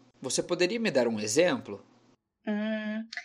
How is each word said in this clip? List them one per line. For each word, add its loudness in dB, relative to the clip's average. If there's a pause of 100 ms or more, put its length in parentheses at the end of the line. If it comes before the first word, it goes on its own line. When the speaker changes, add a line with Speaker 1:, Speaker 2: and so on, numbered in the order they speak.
(200)
Speaker 1:
Você -2
poderia 0
me 0
dar 4
um 0
exemplo? 2 (640)
Speaker 2:
Hum, -4 (220)